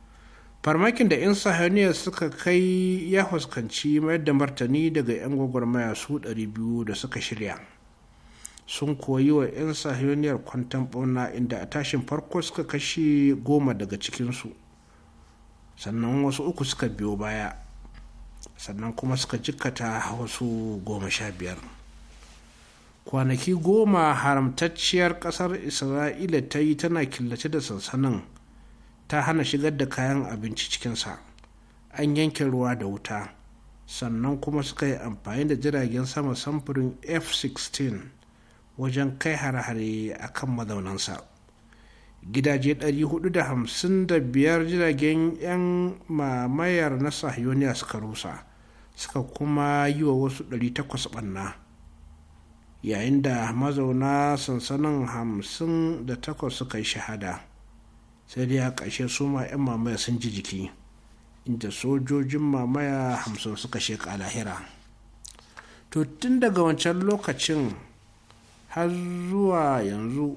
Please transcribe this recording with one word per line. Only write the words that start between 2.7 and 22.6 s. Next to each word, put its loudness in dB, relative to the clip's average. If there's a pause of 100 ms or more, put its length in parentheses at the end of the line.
ya 6
fuskanci 0
mayar 2
da 4
martani 2
daga 2
'yan -2
gwagwarmaya 2
su -4
ɗari -4
biyu -2
da -4
suka -6
shirya. -6 (1080)
Sun -2
koyi 4
wa 6
'yan -4
Sahiyoniyar 0
kwanton -2
ɓauna, 0
inda 0
a -6
tashin -2
farko -4
suka -4
kashe 4
goma 4
daga -4
cikinsu. -6 (1200)
Sannan 0
wasu 0
uku -2
suka -2
biyo -2
baya, -4 (1040)
sannan -8
kuma -2
suka -4
jikkata -4 (160)
wasu -4
goma -4
sha -2
biyar. -8 (1500)